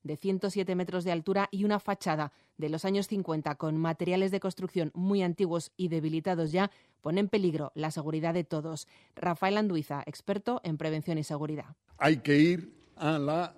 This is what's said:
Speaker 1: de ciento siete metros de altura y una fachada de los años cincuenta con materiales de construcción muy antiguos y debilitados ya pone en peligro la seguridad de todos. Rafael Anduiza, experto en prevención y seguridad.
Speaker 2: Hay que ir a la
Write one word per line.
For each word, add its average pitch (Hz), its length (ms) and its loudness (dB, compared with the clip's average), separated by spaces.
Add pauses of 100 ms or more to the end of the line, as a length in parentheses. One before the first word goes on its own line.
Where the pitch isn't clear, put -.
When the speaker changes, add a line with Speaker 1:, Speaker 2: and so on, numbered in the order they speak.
Speaker 1:
de 151 140 -6
ciento 196 320 -2
siete 185 260 -2
metros 180 300 -2
de 180 80 0
altura 190 380 0
y 196 140 -2
una 208 140 2
fachada 156 540 -2 (240)
de 151 140 -4
los 160 160 -4
años 196 200 0
cincuenta 160 500 -2
con 156 200 -2
materiales 175 540 0
de 190 100 0
construcción 185 540 -4
muy 196 280 2
antiguos 170 540 0
y 180 120 -2
debilitados 160 640 0
ya 190 180 2 (320)
pone 165 180 0
en 202 80 2
peligro 170 460 0
la 156 160 -2
seguridad 156 420 -2
de 170 120 0
todos. 156 440 -6 (260)
Rafael 190 440 0
Anduiza, 160 480 0
experto 202 580 -4
en 156 140 -2
prevención 156 400 -2
y 151 40 -2
seguridad. 151 540 -6 (220)
Speaker 2:
Hay 143 220 6
que 147 180 6
ir 170 340 6 (240)
a 160 220 0
la 151 400 -2